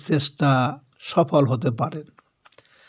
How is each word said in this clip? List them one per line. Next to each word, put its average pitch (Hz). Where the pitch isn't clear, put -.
চেষ্টা 139
সফল 156
হতে 127
পারেন। 151